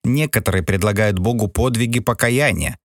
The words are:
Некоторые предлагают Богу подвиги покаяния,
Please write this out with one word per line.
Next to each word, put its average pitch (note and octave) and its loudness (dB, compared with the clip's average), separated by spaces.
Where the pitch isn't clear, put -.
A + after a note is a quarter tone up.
Некоторые A#2+ 0
предлагают G2+ 0
Богу A2+ 0
подвиги A#2+ 0
покаяния, A#2 0